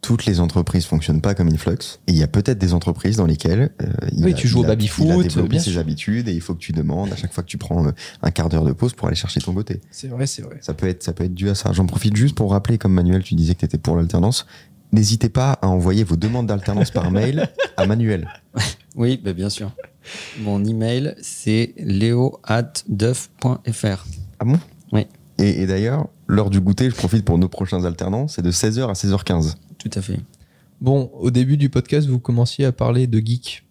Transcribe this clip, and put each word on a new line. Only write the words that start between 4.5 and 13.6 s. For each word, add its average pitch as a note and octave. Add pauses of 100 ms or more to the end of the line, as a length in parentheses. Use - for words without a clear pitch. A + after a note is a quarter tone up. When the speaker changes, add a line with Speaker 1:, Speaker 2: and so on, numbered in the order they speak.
Speaker 1:
il -
Speaker 2:
au B2
Speaker 1:
a, -
Speaker 2:
baby-foot, A2
Speaker 1:
il E3
a F3+
développé F2
Speaker 2:
bien C#3
Speaker 1:
ses D#3
Speaker 2:
sûr. F2
Speaker 1:
habitudes G2+
et F#2+
il E2
faut F2+
que E2
tu -
demandes D#2+
à F#2+
chaque -
fois E2+
que -
tu -
prends, E2+
euh, - (300)
un E2+
quart E2
d'heure D#2
de D2
pause A#2+
pour -
aller D#2+
chercher -
ton F2
goûter. F#2+
Speaker 2:
C'est -
vrai, B2+
c'est -
vrai. -
Speaker 1:
Ça -
peut F#2+
être, F2+
ça F2
peut F2
être F2+
dû F#2+
à G2
ça. G2
J'en F2+
profite G#2
juste C3+
pour G#2
rappeler, G2+
comme G2
Manuel, F2+
tu -
disais E2
que -